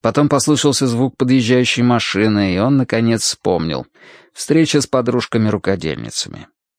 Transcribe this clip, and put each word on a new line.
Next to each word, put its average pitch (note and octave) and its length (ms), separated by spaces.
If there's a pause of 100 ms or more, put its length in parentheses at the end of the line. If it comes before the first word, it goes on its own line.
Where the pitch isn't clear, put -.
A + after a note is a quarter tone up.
Потом D3 260
послышался C#3 580
звук B2+ 300
подъезжающей B2 640
машины, G#2+ 720
и F2+ 60
он, C3 160
наконец, A#2 460
вспомнил. E2 640 (460)
Встреча D3+ 480
с - 60
подружками-рукодельницами. G#2 1600 (320)